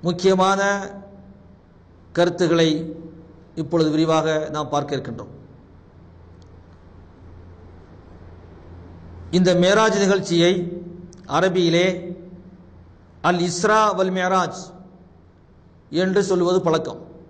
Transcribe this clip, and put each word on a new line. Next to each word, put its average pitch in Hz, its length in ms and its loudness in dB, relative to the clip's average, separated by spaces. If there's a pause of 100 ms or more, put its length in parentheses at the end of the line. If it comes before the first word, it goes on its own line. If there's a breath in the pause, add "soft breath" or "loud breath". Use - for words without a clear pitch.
முக்கியமான 190 540 2 (1600)
கருத்துக்களை 170 500 2 (920)
இப்பொழுது 160 340 0
விரிவாக 160 320 2 (280)
நாம் 151 180 -6
பார்க்க 147 240 -2
இருக்கின்றோம். 113 360 -10 (4000)
இந்த 180 120 4 (120)
மேராஜ் 208 420 4
நிகழ்ச்சியை 185 480 2 (840)
அரபியிலே 175 500 2 (1400)
அல் 175 180 0
இஸ்ரா 214 320 2 (200)
வல் 190 180 0
மேராஜ் 180 440 0 (1400)
என்று 190 160 0 (100)
சொல்வது 180 380 2
பழக்கம். 156 340 -4 (280)